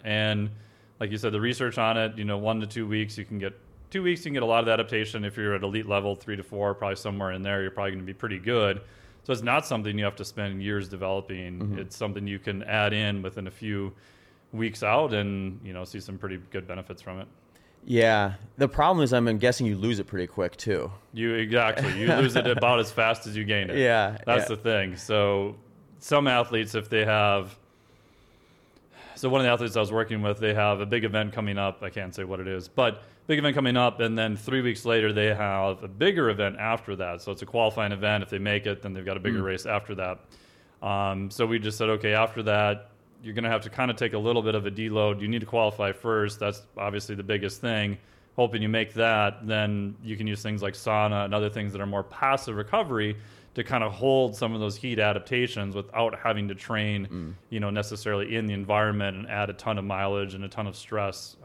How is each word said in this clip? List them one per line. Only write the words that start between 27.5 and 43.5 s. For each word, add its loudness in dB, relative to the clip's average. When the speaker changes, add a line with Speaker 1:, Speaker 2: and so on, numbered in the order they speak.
Speaker 1:
so -2
one 4
of 4
the 6
athletes 0
I 6
was 0
working 0
with, 0
they 2
have 2
a -2
big 0
event 0
coming -4
up. -2
I -8
can't -8
say -8
what -6
it -8
is, -6
but 0
big 2
event 2
coming 2
up. 4
And 2
then 0
three -2
weeks -2
later, 4
they 4
have 0
a -10
bigger 2
event 0
after -2
that. -6
So -6
it's -10
a -8
qualifying 2
event. 2
If -8
they -4
make 0
it, -2
then -8
they've -8
got -4
a -6
bigger 0
Speaker 2:
Mm. -2
Speaker 1:
race -4
after -2
that. -4
Um, 0
so -2
we 0
just -4
said, 0
"Okay, 2
after 2
that, 2
you're -12
gonna -2